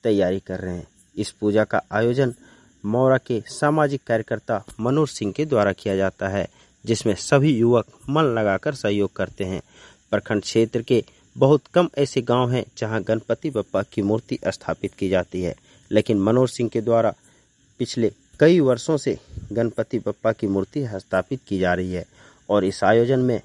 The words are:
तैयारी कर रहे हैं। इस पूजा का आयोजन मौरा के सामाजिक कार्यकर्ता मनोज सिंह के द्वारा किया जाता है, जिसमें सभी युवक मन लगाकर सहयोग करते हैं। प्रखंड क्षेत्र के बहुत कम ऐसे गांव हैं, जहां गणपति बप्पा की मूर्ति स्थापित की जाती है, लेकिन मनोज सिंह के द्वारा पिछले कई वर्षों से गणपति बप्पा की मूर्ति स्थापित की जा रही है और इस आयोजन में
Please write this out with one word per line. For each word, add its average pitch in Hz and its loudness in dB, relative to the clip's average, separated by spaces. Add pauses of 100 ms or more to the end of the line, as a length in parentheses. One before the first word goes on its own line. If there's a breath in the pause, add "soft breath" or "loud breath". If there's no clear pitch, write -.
तैयारी 98 2
कर 92 -10
रहे 92 -6
हैं। 85 -10 (300)
इस 104 -6
पूजा 107 2
का - -2 (100)
आयोजन 120 0 (500 soft breath)
मौरा 127 2
के 113 -4
सामाजिक 147 0
कार्यकर्ता 110 -4 (160)
मनोज 135 0
सिंह 101 -6
के 151 -4
द्वारा 107 0
किया 98 -4
जाता 95 -2
है, 95 -4 (380 soft breath)
जिसमें 113 0
सभी 143 2
युवक 117 2 (220)
मन 156 2
लगाकर 113 0
सहयोग 104 -2
करते 95 -6
हैं। 92 -6 (480 loud breath)
प्रखंड 104 -2
क्षेत्र 113 0
के 117 2 (340 soft breath)
बहुत 139 4
कम 175 4 (100)
ऐसे 139 0
गांव 123 0
हैं, 127 -2 (140)
जहां 110 -2
गणपति 113 -2
बप्पा 104 -4
की - -4
मूर्ति 107 -2
स्थापित - -6
की 98 -4
जाती 92 -2
है, 87 -4 (380 soft breath)
लेकिन 104 2
मनोज 120 2
सिंह 117 -6
के 117 -2
द्वारा 113 2 (640 soft breath)
पिछले 117 -2 (280)
कई 170 6
वर्षों 131 2
से 135 -4 (340 loud breath)
गणपति 113 -2
बप्पा 107 -2
की - -4
मूर्ति 98 -2
स्थापित 95 -4
की 98 -4
जा 90 2
रही 92 -4
है 87 -6 (440 soft breath)
और 101 2
इस 98 -2
आयोजन 120 4
में 123 0